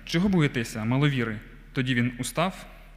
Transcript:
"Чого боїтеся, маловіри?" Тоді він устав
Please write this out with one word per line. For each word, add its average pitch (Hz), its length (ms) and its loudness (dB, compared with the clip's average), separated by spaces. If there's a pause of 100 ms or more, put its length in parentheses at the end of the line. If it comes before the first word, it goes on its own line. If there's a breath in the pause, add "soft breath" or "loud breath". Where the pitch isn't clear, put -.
"Чого 185 240 2
боїтеся, 131 560 2
маловіри?" 123 540 2 (340)
Тоді 131 220 0
він 120 220 2
устав - 480 -4 (320)